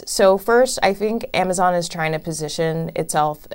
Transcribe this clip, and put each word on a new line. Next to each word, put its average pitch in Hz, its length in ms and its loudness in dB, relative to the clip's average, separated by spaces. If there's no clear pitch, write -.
So 196 320 4
first, 240 460 2
I 196 100 4
think 214 400 -4
Amazon 185 400 2
is 175 160 -2
trying 160 220 -4
to 156 80 -2
position 160 760 -4
itself 151 600 -2